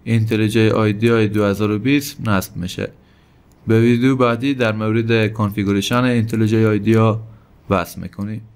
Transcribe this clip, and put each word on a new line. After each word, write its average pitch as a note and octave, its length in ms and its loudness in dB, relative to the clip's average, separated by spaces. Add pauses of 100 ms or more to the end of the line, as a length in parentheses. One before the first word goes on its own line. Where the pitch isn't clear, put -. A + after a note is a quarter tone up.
اینتلیجی A2 640 2
آی G#2+ 240 2
دی A2 360 2
دو G#2 160 0
هزار G2+ 260 0
و G#2+ 80 -2
بیست C#3 500 -2
نصب G2 280 -2
می‌شه. F#2 360 -8 (720)
به A2+ 140 4
ویدیو A#2+ 360 4
بعدی B2 380 0
در A#2+ 180 0
مورد A2 540 0
کانفیگوریشن G#2 760 -2
اینتلیجی A2+ 600 0
آی G#2+ 140 2
دی A2 340 2 (560)
بحث F#2 300 -2
می‌کنیم. G2+ 440 -10 (140)